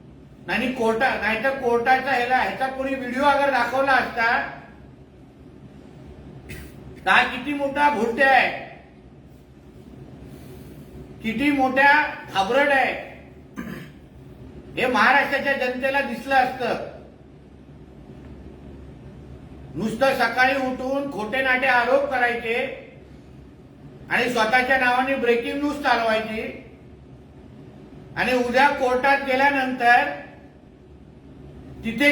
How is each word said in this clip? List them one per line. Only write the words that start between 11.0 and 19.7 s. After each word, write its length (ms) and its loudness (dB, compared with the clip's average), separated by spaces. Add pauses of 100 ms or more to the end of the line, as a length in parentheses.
किती 280 -2
मोठ्या 420 4 (420)
घाबरट 340 2
आहे, 380 0 (1700)
हे 100 0
महाराष्ट्राच्या 680 2
जनतेला 480 -2
दिसलं 340 -4
असतं. 560 0 (2750)